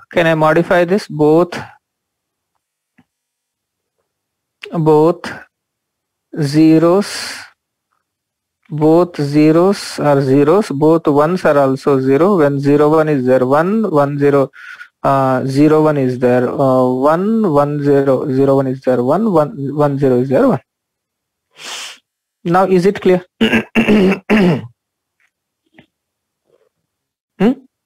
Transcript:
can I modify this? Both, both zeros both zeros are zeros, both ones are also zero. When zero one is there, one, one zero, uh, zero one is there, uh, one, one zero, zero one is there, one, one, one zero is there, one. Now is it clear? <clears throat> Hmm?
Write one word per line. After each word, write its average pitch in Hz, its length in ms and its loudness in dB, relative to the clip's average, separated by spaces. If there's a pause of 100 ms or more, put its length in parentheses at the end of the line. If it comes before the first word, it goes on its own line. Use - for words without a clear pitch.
(120)
can 170 140 -2
I 165 80 0
modify 165 500 0
this? 185 240 -2
Both, 156 500 0 (3000)
both 156 520 0 (1160)
zeros 160 960 0 (1300)
both 160 520 0
zeros 156 800 0
are 143 200 2
zeros, 143 500 2
both 156 360 0
ones 156 380 0
are 147 140 2
also 135 420 0
zero. 156 380 2
When 143 200 0
zero 147 320 2
one 156 180 2
is 139 160 -2
there, 127 220 2
one, 180 440 0
one 143 280 -2
zero, 143 320 0 (520)
uh, 131 440 0
zero 151 360 2
one 156 140 0
is 127 220 -4
there, 123 300 0
uh, 131 360 0
one, 165 680 0
one 143 320 -2
zero, 139 480 0
zero 135 240 2
one 135 100 0
is 131 140 -6
there, 127 220 -2
one, 185 300 -2
one, 143 440 -4
one 147 220 -2
zero 131 220 0
is 131 100 -4
there, 233 180 2
one. 165 120 -2 (1800)
Now 185 200 0
is 185 220 0
it 202 140 0
clear? 185 240 0 (160)
<clears throat> 208 1200 0 (2750)
Hmm? 220 140 2 (340)